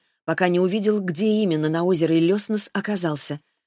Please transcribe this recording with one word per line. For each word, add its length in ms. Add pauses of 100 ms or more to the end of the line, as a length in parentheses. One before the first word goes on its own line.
(240)
пока 240
не 120
увидел, 400
где 420
именно 260
на 160
озере 360
Лёснес 520
оказался. 680 (260)